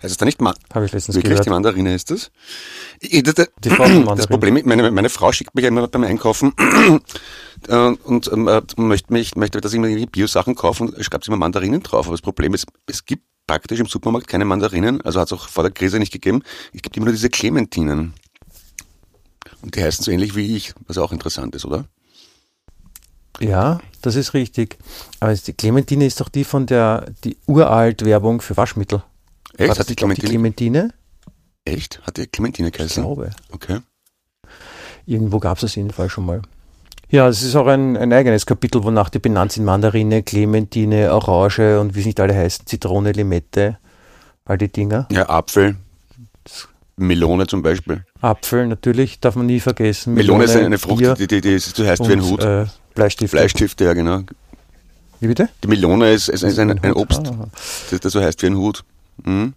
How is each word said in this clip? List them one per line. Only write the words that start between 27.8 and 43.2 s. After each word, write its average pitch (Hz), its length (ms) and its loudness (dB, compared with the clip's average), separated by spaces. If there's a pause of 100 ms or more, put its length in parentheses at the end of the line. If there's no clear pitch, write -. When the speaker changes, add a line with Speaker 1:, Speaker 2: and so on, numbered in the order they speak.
Speaker 2:
für - 160 -8
Waschmittel. 101 460 -2 (560)
Speaker 1:
Echt? - 20 -4
Speaker 2:
War 110 80 4
das - 100 0
Speaker 1:
Hat 104 100 -4
die 120 40 -6
Speaker 2:
nicht 117 120 -4
auch 101 100 2
die - 120 -4
Speaker 1:
Clementine? 113 540 0
Speaker 2:
Clementine? 226 140 -4 (680)
Speaker 1:
Echt? - 420 -8
Hat - 120 -10
die - 80 -8
Clementine 92 420 -4
Speaker 2:
Ich 82 60 -6
Speaker 1:
geheißen? 82 280 -4
Speaker 2:
glaube. - 280 -6 (220)
Speaker 1:
Okay. 98 260 -8 (1300)
Speaker 2:
Irgendwo 110 320 -2
gab's 95 240 -2
das 113 140 -6
jedenfalls 101 360 -6
schon 92 140 -8
mal. 87 160 -4 (680)
Ja, 135 200 6
es 113 140 0
ist 127 140 -4
auch 131 100 4
ein, 135 300 2
ein 120 160 2
eigenes 123 340 4
Kapitel, 113 380 0
wonach 107 260 2
die - 80 -4
benannt 101 340 0
sind. 110 120 -4
Mandarine, 107 580 2
Clementine, 107 920 2
Orange 104 680 4
und 104 140 -2
wie 101 60 -4
sie 104 80 -2
nicht 104 120 -4
alle 98 140 2
heißen, 90 320 -2
Zitrone, 101 460 -2
Limette, 101 640 -2 (680)